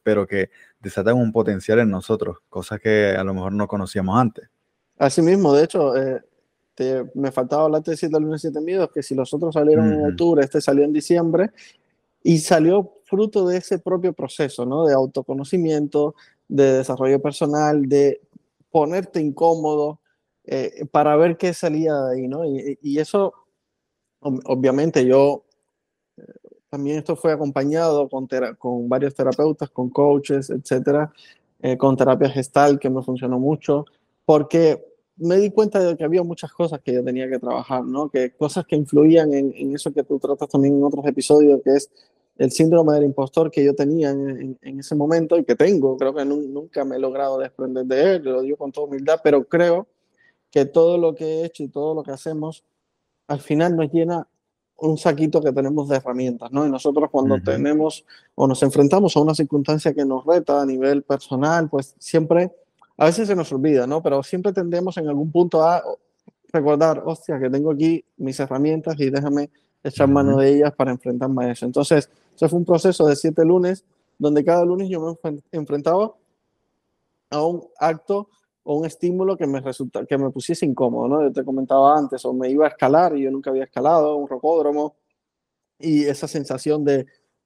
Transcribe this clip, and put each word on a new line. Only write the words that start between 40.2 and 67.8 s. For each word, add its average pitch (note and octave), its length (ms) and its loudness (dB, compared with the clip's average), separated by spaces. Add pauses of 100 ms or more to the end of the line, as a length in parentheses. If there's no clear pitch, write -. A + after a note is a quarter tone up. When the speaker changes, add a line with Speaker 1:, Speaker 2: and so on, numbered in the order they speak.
Speaker 2:
también C#3 260 2
en C#3+ 80 2
otros C#3+ 220 -2
episodios, C#3+ 580 4
que C3+ 120 4
es C#3 140 -2 (480)
el C3 140 0
síndrome D#3+ 420 4
del D3 120 4
impostor C#3+ 440 0
que C#3+ 160 0
yo C#3+ 80 4
tenía C#3+ 380 0
en, C#3 180 -4
en, C3 320 -12
en C3+ 180 -14
ese C#3 140 -10
momento D#3+ 460 0
y D3 40 -2
que A#2+ 120 0
tengo. C#3+ 420 2
Creo C3+ 160 -2
que D3 80 -6
nun-, C#3+ 280 -4
nunca C#3+ 360 -8
me C3 120 -6
he - 20 -6
logrado C3+ 400 -4
desprender C3 460 -8
de C#3+ 300 2
él, D#3+ 100 -6
lo B2+ 180 -2
digo C#3+ 140 -4
con C#3 140 -10
toda D3 140 -6
humildad, C#3+ 380 -2
pero C#3+ 220 4
creo E3+ 420 0 (640)
que C#3 140 2
todo E3+ 340 4
lo E3 160 0
que D#3+ 100 -10
he D#3+ 200 -4
hecho E3 180 -12
y C#3 60 -10
todo D3+ 260 -6
lo D3+ 80 -8
que C#3 80 -12
hacemos, D#3 520 -10 (640)
al C#3+ 120 -4
final E3 360 0
nos D#3 160 -2
llena E3 360 -2 (500)
un D#3 220 -2
saquito D#3 420 0
que D3 100 2
tenemos C#3 380 -2
de C#3+ 80 2
herramientas, B2 540 -6
¿no? D3 160 -2
Y - 20 0
nosotros C#3+ 400 0
cuando C3+ 260 0
Speaker 1:
Ujú. F2+ 80 -6
Speaker 2:
tenemos D3+ 640 -2 (300)
o C#3 100 2
nos C3 160 0
enfrentamos D3 560 4
a D3 40 4
una D#3 120 2
circunstancia D3+ 600 0
que C#3+ 100 -2
nos C3 180 -4
reta D3+ 380 2
a C#3 40 0
nivel C3+ 360 0
personal, D3 680 -2
pues C3+ 280 -6
siempre, E3+ 540 0 (460)
a D3 80 4
veces G3 220 2
se G3+ 80 0
nos E3 160 -4
olvida, C3+ 360 0
¿no? D#3 160 -4
Pero C#3 180 0
siempre F#3 320 -4
tendemos F3 440 -4
en D#3 100 -6
algún D3 240 -4
punto E3+ 320 2
a E3+ 200 2 (680)
recordar, D3+ 500 2
"Hostia, D#3+ 360 -6
que C3 100 -2
tengo C#3+ 220 0
aquí D#3+ 340 0 (120)